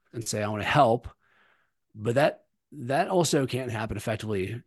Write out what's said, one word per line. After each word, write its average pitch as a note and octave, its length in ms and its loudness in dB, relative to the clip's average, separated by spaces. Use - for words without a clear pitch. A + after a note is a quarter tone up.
and A#2 140 -8
say, G#2+ 160 -2
"I G#2 60 0
wanna G#2 140 -4
help." B2 440 4
But A2 220 -4
that, - 280 2
that C3+ 340 -2
also D#3+ 380 2
can't B2+ 260 -4
happen G#2+ 240 -4
effectively G#2+ 720 -4